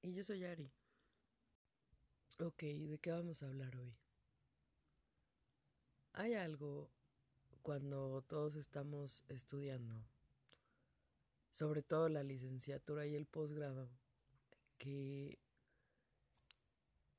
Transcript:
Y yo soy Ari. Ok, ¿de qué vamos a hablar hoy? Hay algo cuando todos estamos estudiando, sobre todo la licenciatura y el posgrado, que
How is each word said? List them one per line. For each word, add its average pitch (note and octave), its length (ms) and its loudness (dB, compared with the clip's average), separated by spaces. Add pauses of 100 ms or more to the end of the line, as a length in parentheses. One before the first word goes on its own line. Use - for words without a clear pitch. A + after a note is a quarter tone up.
Y F3+ 120 -2
yo G3 100 -2
soy F#3+ 200 0
Ari. E3 280 -4 (1700)
Ok, E3 240 0
¿de D3+ 380 -2
qué F3 100 0
vamos E3+ 320 0
a C#3 40 -4
hablar C3 300 -4
hoy? B2 180 -8 (2250)
Hay A3+ 200 2
algo D3+ 560 -2 (720)
cuando C#3 600 0
todos D3+ 340 2
estamos C#3+ 720 -4
estudiando, C3 680 -2 (1600)
sobre D3+ 300 4
todo D#3+ 260 8
la D3 160 4
licenciatura C#3 840 -2
y D3 80 2
el D3 120 0
posgrado, D3 600 -2 (920)
que C#3 600 -2 (1800)